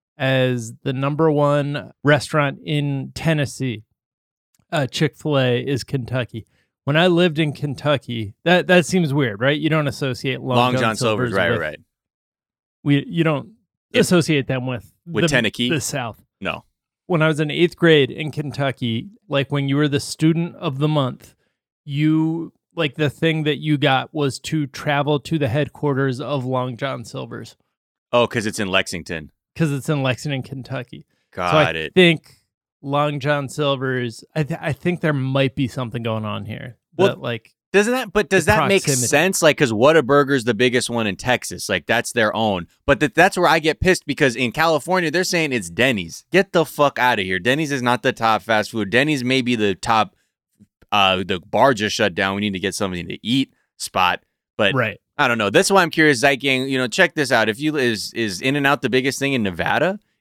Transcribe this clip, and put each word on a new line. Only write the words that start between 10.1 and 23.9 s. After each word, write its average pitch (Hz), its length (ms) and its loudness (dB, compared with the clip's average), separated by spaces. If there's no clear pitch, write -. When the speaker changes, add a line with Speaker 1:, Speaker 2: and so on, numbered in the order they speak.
Speaker 1:
Long 127 160 0
Speaker 2:
Long 123 160 4
Speaker 1:
John 127 80 0
Speaker 2:
John 113 140 0
Silver's, 113 360 0
Speaker 1:
Silver's 95 60 -2
Speaker 2:
right, 87 140 2
Speaker 1:
with, 85 80 0
Speaker 2:
right. 76 200 -6
Speaker 1:
we, 143 240 2
you 170 160 -2
don't 147 300 -2
Speaker 2:
It - 80 2
Speaker 1:
associate 156 480 2
them 127 200 -4
with 123 260 -10
Speaker 2:
With 160 160 0
Speaker 1:
the, 170 40 2
Speaker 2:
Tennessee? 120 420 0
Speaker 1:
the 147 120 -2
South. 120 420 -8
Speaker 2:
No. 85 260 -6
Speaker 1:
When 170 140 0
I 156 60 4
was 156 120 0
in 156 100 -2
eighth 156 280 0
grade 151 340 4
in 151 200 -8
Kentucky, 135 800 -4
like, 139 220 -2
when 139 180 -2
you 135 80 0
were 147 100 2
the 139 140 0
student 165 560 0
of 151 220 -6
the 151 100 0
month, 139 460 -4
you, 160 680 0
like, 156 200 -2
the 151 140 0
thing 160 340 -2
that 147 140 -2
you 151 200 0
got 135 360 0